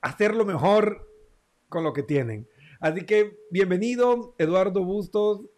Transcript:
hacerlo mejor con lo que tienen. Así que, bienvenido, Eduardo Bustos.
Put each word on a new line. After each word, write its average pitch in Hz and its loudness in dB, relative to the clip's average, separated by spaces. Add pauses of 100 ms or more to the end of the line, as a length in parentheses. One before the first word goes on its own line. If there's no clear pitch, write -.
hacerlo 208 0
mejor 202 2 (600)
con 165 -4
lo 151 -2
que 139 -4
tienen. 117 -4 (320)
Así 160 -4
que, 208 2 (140)
bienvenido, 233 0
Eduardo 185 0
Bustos. 208 -2 (160)